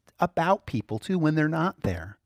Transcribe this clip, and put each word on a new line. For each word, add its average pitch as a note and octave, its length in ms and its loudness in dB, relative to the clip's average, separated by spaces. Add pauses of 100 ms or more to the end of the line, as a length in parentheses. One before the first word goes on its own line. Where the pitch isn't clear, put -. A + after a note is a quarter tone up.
(200)
about F3 480 0
people A2+ 320 -4
too F#3+ 180 -2
when D#3 180 2
they're D3+ 120 2
not D#3+ 340 -2
there. F2+ 440 -4